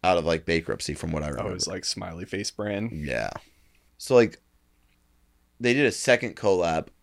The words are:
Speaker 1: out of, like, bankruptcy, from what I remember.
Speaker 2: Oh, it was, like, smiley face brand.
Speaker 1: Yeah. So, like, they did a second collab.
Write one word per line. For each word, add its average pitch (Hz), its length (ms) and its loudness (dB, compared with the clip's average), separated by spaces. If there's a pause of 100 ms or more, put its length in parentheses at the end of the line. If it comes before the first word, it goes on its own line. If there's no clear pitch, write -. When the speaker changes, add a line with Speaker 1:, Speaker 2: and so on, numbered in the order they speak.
Speaker 1:
out 90 120 6
of, 80 80 2
like, 82 200 0
bankruptcy, 82 480 -2
from 82 180 -6
what 76 120 -2
I 76 40 -6
remember. 73 220 -6
Speaker 2:
Oh, - 20 -6
it 90 40 -6
was, 90 120 -6
like, 90 180 -8
smiley 90 400 -8
face 101 240 -6
brand. 104 440 -4
Speaker 1:
Yeah. 62 360 -4 (680)
So, - 180 0
like, 117 260 6 (1200)
they 120 140 2
did 139 120 4
a 107 60 4
second 120 460 2
collab. 85 500 2 (160)